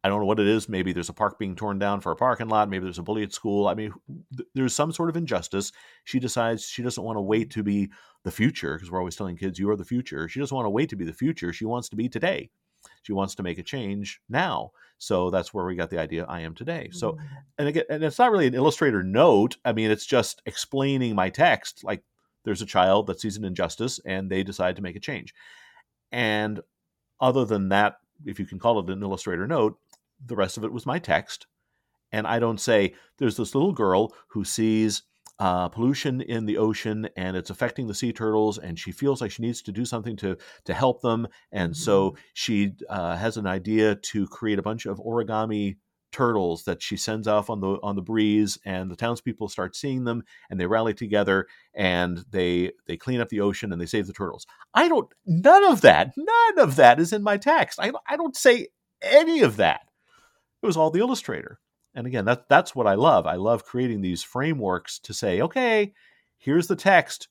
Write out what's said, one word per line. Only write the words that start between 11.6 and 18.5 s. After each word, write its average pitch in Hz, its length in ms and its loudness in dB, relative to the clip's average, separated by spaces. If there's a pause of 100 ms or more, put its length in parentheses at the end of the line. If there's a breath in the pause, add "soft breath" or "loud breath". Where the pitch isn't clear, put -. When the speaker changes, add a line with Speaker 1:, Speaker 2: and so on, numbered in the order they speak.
Speaker 1:
wants 120 240 -6
to 104 80 -10
be 117 100 -4
today. 160 440 -4 (520 soft breath)
She 107 100 -8
wants 98 220 -2
to 98 80 -8
make 87 140 -4
a 90 60 -12
change 101 640 -8
now. 127 440 -4 (260 soft breath)
So 90 320 -2
that's 90 240 -2
where 92 120 -4
we 92 100 -4
got 85 140 -6
the 85 100 -4
idea, 80 260 -4
"I 82 160 -10
Am 80 120 -10
Today." 151 380 -10
So, 120 220 -6
Speaker 2:
Mm. - 60 -12 (380 loud breath)
Speaker 1:
and 147 120 -2
again, 156 200 0
and 156 140 -4
it's 151 160 -4
not 247 120 6
really 175 160 4
an 123 60 2